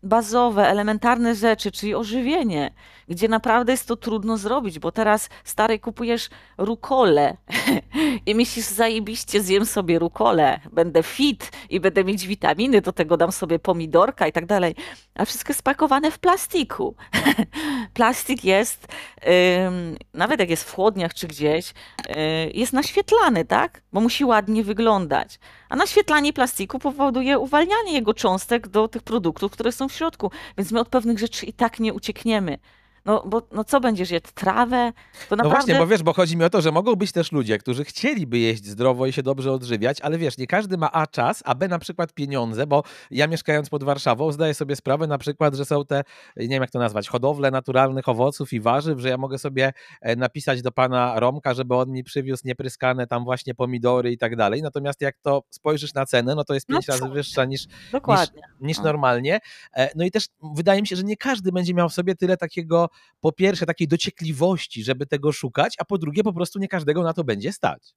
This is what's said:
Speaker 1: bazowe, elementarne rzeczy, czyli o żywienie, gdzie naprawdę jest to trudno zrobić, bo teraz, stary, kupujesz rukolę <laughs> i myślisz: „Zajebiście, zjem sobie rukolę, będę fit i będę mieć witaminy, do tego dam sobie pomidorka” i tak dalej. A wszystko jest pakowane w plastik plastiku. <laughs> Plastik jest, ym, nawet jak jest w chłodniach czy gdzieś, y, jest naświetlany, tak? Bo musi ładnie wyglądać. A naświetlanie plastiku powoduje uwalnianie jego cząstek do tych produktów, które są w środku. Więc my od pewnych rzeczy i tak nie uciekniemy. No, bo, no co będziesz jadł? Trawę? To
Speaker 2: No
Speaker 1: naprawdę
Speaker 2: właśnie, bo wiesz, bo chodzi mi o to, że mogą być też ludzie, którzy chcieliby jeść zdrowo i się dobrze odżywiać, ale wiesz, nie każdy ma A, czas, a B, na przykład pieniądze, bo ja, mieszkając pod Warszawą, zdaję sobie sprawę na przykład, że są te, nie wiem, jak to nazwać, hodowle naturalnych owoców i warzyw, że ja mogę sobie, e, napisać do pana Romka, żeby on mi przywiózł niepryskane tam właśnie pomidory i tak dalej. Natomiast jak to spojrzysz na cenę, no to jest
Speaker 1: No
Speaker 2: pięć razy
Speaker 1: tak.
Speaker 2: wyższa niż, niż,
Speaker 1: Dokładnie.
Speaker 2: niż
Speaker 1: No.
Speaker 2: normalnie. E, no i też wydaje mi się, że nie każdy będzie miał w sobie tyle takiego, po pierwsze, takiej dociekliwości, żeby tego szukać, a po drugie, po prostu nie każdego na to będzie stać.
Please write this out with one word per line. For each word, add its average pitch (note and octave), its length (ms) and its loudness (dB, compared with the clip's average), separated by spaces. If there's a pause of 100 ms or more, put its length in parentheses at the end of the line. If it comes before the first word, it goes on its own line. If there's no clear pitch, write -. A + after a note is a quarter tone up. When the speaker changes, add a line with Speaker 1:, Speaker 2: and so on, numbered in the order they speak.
Speaker 1:
bazowe, G#3+ 640 4
elementarne A3+ 640 2
rzeczy, G#3+ 360 0
czyli G#3 240 -6
o A#3 80 -2
żywienie, A#3 680 -2 (360)
gdzie F3 180 -2
naprawdę A3+ 460 2
jest - 140 -4
to A#3 80 -2
trudno A3 420 -4
zrobić, G#3 420 -4
bo E3 120 -4
teraz, G#3+ 380 0 (140)
stary, A3 360 0
kupujesz A#3 500 -4 (280)
rukolę G#3 800 4 (420)
<laughs> C#4 460 -2
i G#3+ 100 0
myślisz: A#3 300 0
„Zajebiście, A3 760 -2
zjem G3 240 2
sobie E3+ 340 0
rukolę, E3+ 600 2 (120)
będę E3 320 2
fit - 480 -2 (180)
i F#3+ 100 -2
będę F#3 240 2
mieć F#3 240 -2
witaminy, G3 540 2
do G3 100 -4
tego E3 260 0
dam E3+ 140 2
sobie E3 280 -2
pomidorka” E3+ 680 2
i D3+ 40 0
tak E3+ 140 -4
dalej. F3+ 300 0 (400)
A G#3 100 0
wszystko - 280 -10
jest - 100 -6
pakowane C#4+ 480 2
w - 80 -14
plastik F#4 460 2
plastiku. - 300 -6 (460)
<laughs> C#4+ 520 -4
Plastik B3 520 0
jest, G3 420 2 (800)
ym, F3 300 -6 (160)
nawet A#3 260 0
jak F3 100 2
jest D#3+ 140 -2
w - 100 -16
chłodniach F#3+ 400 0
czy - 140 -10
gdzieś, D3+ 420 -2
y, - 40 -20 (800)
jest A#3+ 200 -2
naświetlany, D4+ 720 2
tak? - 360 0 (120)
Bo G3 80 2
musi A#3+ 240 2
ładnie G#3+ 380 2
wyglądać. G3 760 0 (300)
A - 60 -4
naświetlanie D4+ 580 2
plastiku B3 460 -2
powoduje C4+ 600 2
uwalnianie E4+ 540 2
jego A3 200 2
cząstek G#3+ 540 0
do G#3+ 200 2
tych A3+ 160 -8
produktów, G3 480 -2
które A3+ 200 -2
są C4+ 180 -6
w - 40 -12
środku. D#4+ 380 -4 (260)
Więc G3 140 -4
my A3+ 80 2
od A#3 100 -2
pewnych A#3 300 0
rzeczy - 260 -6
i A3+ 80 -10
tak - 260 -2
nie A3 140 0
uciekniemy. G#3 640 -2 (480)
No, G#3 200 2
bo, A3 160 -2 (100)
no A3 120 -4
co C#4 160 2
będziesz G3+ 320 0
jadł? E3+ 220 -4
Trawę? A#3+ 600 2 (360)
To - 60 0
Speaker 2:
No G#3+ 80 2
Speaker 1:
naprawdę A3 220 4
Speaker 2:
właśnie, A#3 100 4
bo E3+ 120 4
wiesz, F#3+ 160 4
bo D#3+ 100 2
chodzi E3+ 240 2
mi E3 60 2
o F3 60 4
to, F#3+ 120 2
że D#3 100 2
mogą G#3 240 2
być F#3 160 -2
też E3+ 200 -2
ludzie, A2+ 260 0
którzy B2+ 280 -4
chcieliby E3+ 540 -2
jeść A2 260 0
zdrowo B2 400 0
i C3 80 -2
się C#3 100 -4
dobrze C3+ 280 -2
odżywiać, B2 500 -2
ale D#3 160 -2
wiesz, D#3+ 200 -4
nie B2+ 100 -8
każdy F#3 300 -2
ma D#3 140 -2
A, D#3 160 0
czas, D3 380 -2
a B2+ 100 0
B, E3+ 120 -2
na F3 120 -4
przykład E3+ 340 -8
pieniądze, C3 540 -4
bo C#3+ 160 2 (280)
ja, C#3 160 0
mieszkając D3+ 420 -2
pod C#3+ 140 -4
Warszawą, C#3 480 0
zdaję D3+ 220 0
sobie C#3 220 -4
sprawę D3 320 -2
na D3 100 -2
przykład, D3 380 -2
że C#3 100 -4
są D3 200 -2
te, C#3+ 180 -2 (340)
nie A#2 100 -6
wiem, C3 140 0
jak B2+ 100 -4
to B2+ 80 -4
nazwać, G#2 300 -2
hodowle C#3 420 0
naturalnych C3 580 0
owoców C3 440 0
i A#2 60 -2
warzyw, C3+ 400 0
że B2+ 100 -2
ja B2+ 80 0
mogę C3+ 200 -6
sobie, C3+ 360 -2 (280)
e, A#2 140 0
napisać B2+ 460 -2
do A#2+ 100 -2
pana B2 480 0
Romka, C3 340 0
żeby B2+ 220 -2
on B2+ 160 0
mi B2+ 120 -8
przywiózł C3 420 -6
niepryskane B2+ 640 -4
tam B2 160 -4
właśnie B2+ 320 -6
pomidory B2 560 0
i A#2+ 60 -4
tak A#2 180 -2
dalej. A2 260 0
Natomiast C#3+ 400 -6
jak C#3 200 -2
to C#3 280 0
spojrzysz D3+ 440 -4
na C3+ 120 -2
cenę, B2 300 2
no D3 80 -2
to D3 100 -4
jest C3+ 160 -4
Speaker 1:
No C4+ 60 0
Speaker 2:
pięć F4 120 -2
razy C3 140 0
Speaker 1:
tak. C3 100 -6
Speaker 2:
wyższa C#3 340 -2
niż, C3+ 220 -8
niż, - 240 -20
Speaker 1:
Dokładnie. G#3+ 500 0 (180)
Speaker 2:
niż D3+ 180 -4
Speaker 1:
No. D#3 60 -8
Speaker 2:
normalnie. D3 560 2 (340)
E, C3 220 2
no E3 100 -2
i F#3 60 0
też G#3+ 140 -2 (300)
wydaje G3 260 4
mi G#3 60 -2
się, F3+ 80 -4
że F#3 80 -4
nie G#3 140 -4
każdy G3+ 340 -2
będzie F3+ 220 -2
miał F3 160 2
w - 40 -8
sobie F3+ 220 -2
tyle F3+ 220 0
takiego, E3+ 500 0 (340)
po D#3+ 100 2
pierwsze, F#3 340 0
takiej E3 220 -2
dociekliwości, D#3+ 960 -2
żeby C3 220 -2
tego C#3+ 260 -2
szukać, C#3 480 -2
a - 60 -4
po G3+ 120 -4
drugie, D#3+ 260 -2
po G3+ 100 0
prostu F3 260 -6
nie G3 80 -4
każdego D#3+ 360 0
na D#3+ 100 0
to E3 100 -4
będzie A#2 300 -4
stać. - 440 -6